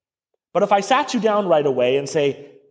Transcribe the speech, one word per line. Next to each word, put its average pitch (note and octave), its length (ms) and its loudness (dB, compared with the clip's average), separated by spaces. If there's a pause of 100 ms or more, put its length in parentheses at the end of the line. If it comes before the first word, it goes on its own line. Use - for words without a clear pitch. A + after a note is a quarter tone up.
(520)
But F3 100 0
if G3+ 100 0
I G3+ 80 4
sat C4 340 0
you A#3+ 60 -2
down G#3 280 0
right D3+ 180 2
away B2+ 300 0
and C#3+ 120 -4
say, C#3+ 420 -4 (200)